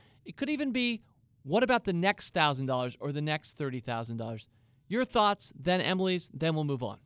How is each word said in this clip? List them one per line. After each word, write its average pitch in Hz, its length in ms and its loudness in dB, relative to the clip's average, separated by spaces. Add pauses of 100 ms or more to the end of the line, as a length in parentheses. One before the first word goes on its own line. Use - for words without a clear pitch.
(240)
it - 120 -14
could - 120 -2
even 285 240 -2
be, 240 300 0 (400)
what 180 200 2
about 233 220 2
the 196 80 0
next 180 400 0
thousand 143 340 2
dollars 127 340 -2
or 143 120 -4
the 147 80 -4
next 151 360 -4
thirty 131 240 -4
thousand 113 380 -6
dollars? 110 300 -8 (380)
Your 233 180 0
thoughts, 208 540 2
then 180 220 2
Emily's, 185 520 0
then 160 220 0
we'll 156 100 0
move 135 200 -2
on. 101 220 -6